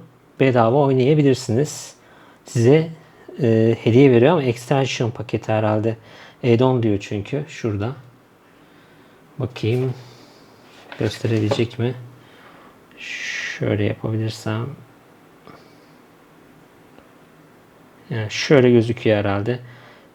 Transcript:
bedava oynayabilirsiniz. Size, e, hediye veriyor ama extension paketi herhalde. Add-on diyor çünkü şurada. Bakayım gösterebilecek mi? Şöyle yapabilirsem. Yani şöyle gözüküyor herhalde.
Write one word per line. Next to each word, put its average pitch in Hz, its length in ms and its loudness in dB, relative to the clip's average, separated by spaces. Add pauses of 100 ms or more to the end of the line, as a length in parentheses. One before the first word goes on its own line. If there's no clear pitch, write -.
(400)
bedava 123 380 4
oynayabilirsiniz. 135 1200 0 (500)
Size, 147 440 4 (520)
e, 113 420 2
hediye 127 280 6
veriyor 123 200 6
ama 165 120 0
extension 131 680 -2
paketi - 420 -8
herhalde. 107 460 -2 (460)
Add-on 123 400 2
diyor 104 180 0
çünkü 120 460 -8
şurada. 104 440 -6 (1500)
Bakayım 123 540 -4 (1040)
gösterebilecek 110 800 -2
mi? 123 140 -2 (1040)
Şöyle - 840 -6
yapabilirsem. 110 840 -6 (3500)
Yani 110 220 -6
şöyle 123 400 4
gözüküyor 113 460 2
herhalde. 101 420 -4 (560)